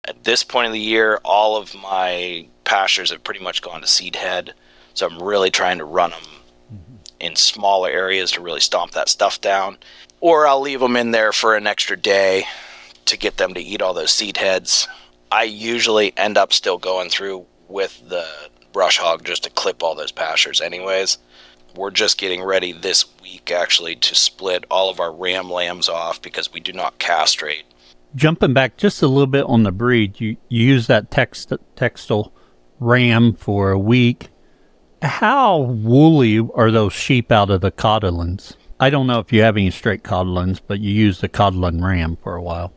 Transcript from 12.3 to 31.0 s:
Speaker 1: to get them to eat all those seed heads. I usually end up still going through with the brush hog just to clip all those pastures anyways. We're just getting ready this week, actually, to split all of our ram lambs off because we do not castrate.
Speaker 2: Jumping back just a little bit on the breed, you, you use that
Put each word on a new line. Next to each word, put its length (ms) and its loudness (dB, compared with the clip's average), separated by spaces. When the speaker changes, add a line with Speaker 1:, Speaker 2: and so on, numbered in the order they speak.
Speaker 1:
to 120 -2
get 200 -4
them 160 -2
to 80 -8
eat 200 -8
all 120 -2
those 180 -2
seed 260 -4
heads. 500 -2
I 120 2
usually 760 0
end 200 0
up 160 2
still 240 -2
going 320 -4
through 360 -6
with 400 -8
the 200 -6
brush 240 2
hog 260 0
just 200 -6
to 60 -10
clip 320 -6
all 140 -2
those 160 -10
pastures 500 -2
anyways. 560 -4
We're 160 -8
just 260 0
getting 260 -6
ready 300 -2
this 320 -2
week, 300 -12
actually, 440 -2
to 180 -2
split 560 -2
all 200 2
of 100 -8
our 120 -4
ram 380 -6
lambs 400 -4
off 320 -6
because 320 -10
we 60 -14
do 140 -12
not 260 -8
castrate. 680 -2
Speaker 2:
Jumping 380 2
back 240 2
just 240 0
a 60 4
little 200 4
bit 180 0
on 180 4
the 100 2
breed, 480 0
you, 160 -6
you 180 2
use 220 4
that 240 2